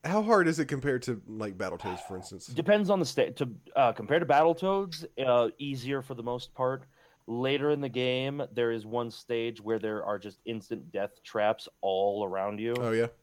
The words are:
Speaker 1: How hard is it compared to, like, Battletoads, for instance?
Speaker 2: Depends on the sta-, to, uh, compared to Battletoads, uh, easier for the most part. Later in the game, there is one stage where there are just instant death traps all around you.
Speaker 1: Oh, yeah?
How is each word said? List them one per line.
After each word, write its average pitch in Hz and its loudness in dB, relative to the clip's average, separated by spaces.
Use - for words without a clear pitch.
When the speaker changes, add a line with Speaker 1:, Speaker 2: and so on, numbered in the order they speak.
Speaker 1:
How 190 0
hard 208 6
is 160 2
it 147 2
compared 135 -2
to, 113 -4
like, 107 -6
Battletoads, 92 -4
for 95 -10
instance? - -14
Speaker 2:
Depends 180 4
on 196 4
the 160 4
sta-, - 2
to, 131 -2
uh, 123 6
compared 143 2
to 165 0
Battletoads, 165 2
uh, 120 6
easier 135 -4
for 135 -10
the 113 -12
most 120 -8
part. 135 -2
Later 135 0
in 147 2
the 135 -4
game, 127 0
there 117 0
is 110 -4
one 117 -4
stage 117 -4
where 110 0
there 107 -2
are 101 -2
just 98 -12
instant 104 -8
death 101 -4
traps 107 0
all 98 0
around 98 -4
you. 117 -2
Speaker 1:
Oh, 117 -2
yeah? 113 2